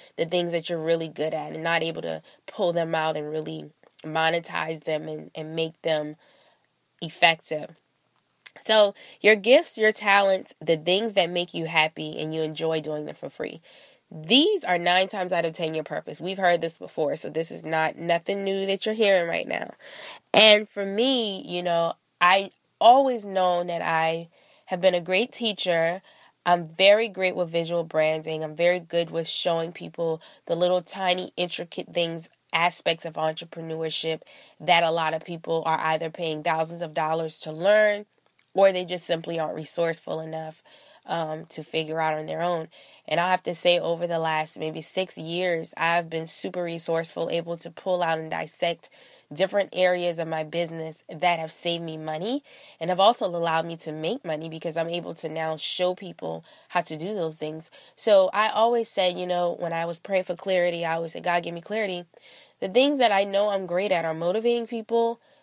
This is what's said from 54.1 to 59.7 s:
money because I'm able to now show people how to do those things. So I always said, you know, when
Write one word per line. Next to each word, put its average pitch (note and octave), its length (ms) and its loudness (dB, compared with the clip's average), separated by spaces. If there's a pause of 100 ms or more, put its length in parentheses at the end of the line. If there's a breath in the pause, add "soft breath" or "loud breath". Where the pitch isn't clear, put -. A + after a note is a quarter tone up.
money D#3+ 240 -6
because D#3+ 260 -8
I'm E3 140 -2
able F3 260 -6
to E3 140 -10
now D#3+ 260 -4
show F3+ 380 -2
people E3+ 500 -10 (260 loud breath)
how F3 120 0
to D#3+ 160 -10
do F3+ 160 -8
those D#3+ 220 -4
things. D#3 340 -10 (260 loud breath)
So F#3+ 380 6
I G#3 160 2
always A#3 400 2
said, F3+ 280 0
you F3+ 100 -4
know, F3 320 0
when E3+ 120 -4